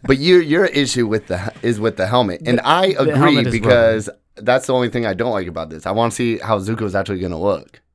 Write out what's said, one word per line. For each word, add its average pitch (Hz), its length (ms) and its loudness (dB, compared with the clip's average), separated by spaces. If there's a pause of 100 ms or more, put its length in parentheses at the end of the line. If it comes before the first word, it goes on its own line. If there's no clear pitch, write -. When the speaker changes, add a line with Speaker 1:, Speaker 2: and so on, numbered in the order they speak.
Speaker 1:
But 135 160 0
your, 175 240 4
your 160 220 0
issue 131 420 0
with 107 220 -4
the, 92 240 -4 (100)
is 113 160 0
with 107 200 -2
the 92 100 0
helmet, 113 380 0
and 120 120 2
Speaker 2:
The, - 80 -2
Speaker 1:
I 185 280 2
Speaker 2:
the 135 80 -2
Speaker 1:
agree 147 120 0
Speaker 2:
helmet 135 340 4
is 117 40 -2
Speaker 1:
because 113 560 2
Speaker 2:
rubber. - 100 -18 (240)
Speaker 1:
that's 127 240 0
the 131 80 0
only 123 140 0
thing 117 180 -4
I 98 80 -2
don't 117 180 -2
like 95 140 -4
about 80 240 -10
this. 80 160 -12
I 92 60 -2
wanna 117 180 2
see 117 280 -2
how 107 200 0
Zuko's 104 360 -4
actually 98 260 -2
gonna 87 200 -4
look 95 420 -4 (120)